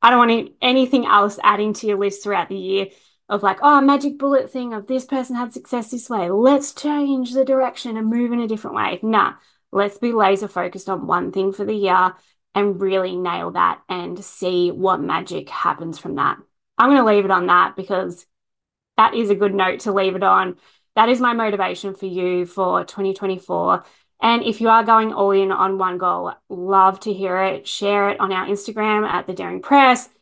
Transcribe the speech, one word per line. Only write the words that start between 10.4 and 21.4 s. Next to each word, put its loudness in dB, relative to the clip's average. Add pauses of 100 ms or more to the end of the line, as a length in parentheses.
focused -8
on -4
one -2
thing -2
for -6
the -4
year 2 (400)
and 2
really 0
nail -4
that 0
and -8
see -2
what 0
magic -6
happens -6
from -10
that. -2 (400)
I'm 2
gonna 4
leave 2
it -4
on 0
that 0
because -8 (720)
that 4
is -2
a 4
good 0
note -2
to -4
leave 0
it -2
on. 2 (380)
That 4
is 2
my 2
motivation -4